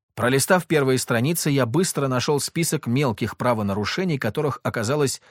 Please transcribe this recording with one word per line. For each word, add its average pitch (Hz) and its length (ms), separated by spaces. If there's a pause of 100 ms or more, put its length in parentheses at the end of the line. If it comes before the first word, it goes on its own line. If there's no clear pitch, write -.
(140)
Пролистав 135 520
первые 135 320
страницы, 131 540
я 135 140
быстро 143 440
нашёл 131 320
список - 440
мелких 120 520
правонарушений, 113 800
которых 147 460
оказалось 135 680